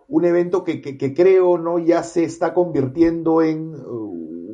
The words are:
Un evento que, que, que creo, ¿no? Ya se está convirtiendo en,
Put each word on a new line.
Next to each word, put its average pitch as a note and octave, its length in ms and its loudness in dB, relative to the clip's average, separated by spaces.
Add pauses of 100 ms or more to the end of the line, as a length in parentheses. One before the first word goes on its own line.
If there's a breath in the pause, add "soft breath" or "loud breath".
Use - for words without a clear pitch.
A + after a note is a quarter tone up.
Un D#3+ 160 0
evento F3 400 0
que, D3+ 160 -6
que, C3+ 160 -12
que C3+ 180 -4
creo, F3+ 440 4
¿no? E3+ 260 -2
Ya E3 180 2
se E3+ 220 -2
está D#3+ 300 -4
convirtiendo E3 880 2
en, D#3+ 320 -2 (800)